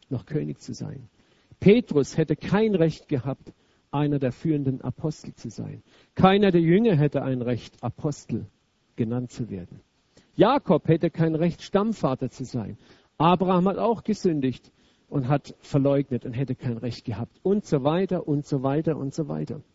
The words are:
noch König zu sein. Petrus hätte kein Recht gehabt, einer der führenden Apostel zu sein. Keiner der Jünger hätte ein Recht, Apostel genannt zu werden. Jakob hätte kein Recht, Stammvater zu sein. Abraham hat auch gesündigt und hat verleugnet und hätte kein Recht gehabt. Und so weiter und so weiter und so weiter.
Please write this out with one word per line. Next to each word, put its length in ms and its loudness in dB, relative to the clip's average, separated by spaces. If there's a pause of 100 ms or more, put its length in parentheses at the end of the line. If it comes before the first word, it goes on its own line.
(100)
noch 160 -8
König 340 -8
zu 140 -14
sein. 340 -14 (500)
Petrus 600 4
hätte 180 0
kein 380 0
Recht 340 0
gehabt, 440 -6 (380)
einer 280 0
der 140 -2
führenden 500 -2
Apostel 520 -8
zu 140 -14
sein. 340 -12 (320)
Keiner 360 6
der 100 4
Jünger 340 4
hätte 280 2
ein 180 -2
Recht, 420 -6
Apostel 600 -6 (520)
genannt 340 -4
zu 180 -10
werden. 320 -14 (560)
Jakob 520 4
hätte 200 2
kein 260 0
Recht, 280 -2
Stammvater 680 0
zu 160 -12
sein. 320 -8 (400)
Abraham 500 4
hat 120 0
auch 260 -2
gesündigt 680 -2 (380)
und 200 -2
hat 320 -2
verleugnet 680 0
und 80 -8
hätte 200 -4
kein 220 -6
Recht 300 -8
gehabt. 360 -8
Und 220 0
so 180 0
weiter 460 -2
und 160 -2
so 180 -4
weiter 360 0
und 160 -8
so 120 -4
weiter. 360 -8 (120)